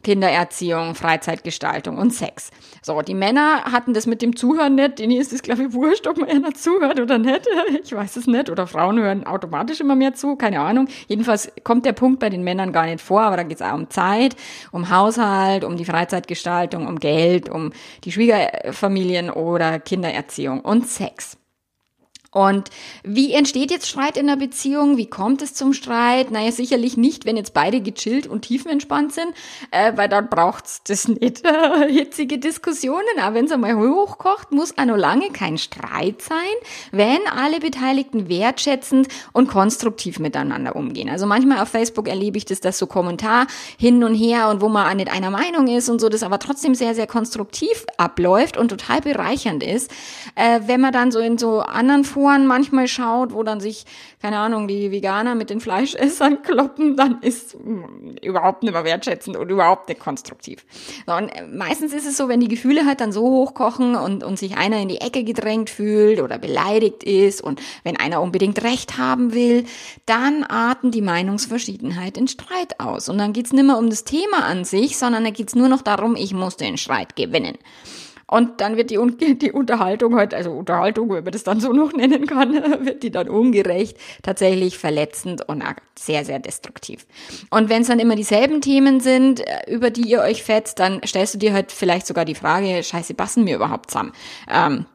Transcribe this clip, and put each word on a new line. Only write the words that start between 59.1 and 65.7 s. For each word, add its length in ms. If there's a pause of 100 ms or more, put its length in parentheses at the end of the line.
und 140
überhaupt 380
nicht 120
konstruktiv. 640 (420)
So, 80
und, 160
äh, 160
meistens 460
ist 140
es 100
so, 120
wenn 120
die 80
Gefühle 380
halt 140
dann 120
so 100
hochkochen 760
und, 260
und 160
sich 180
einer 240
in 80
die 120
Ecke 240
gedrängt 460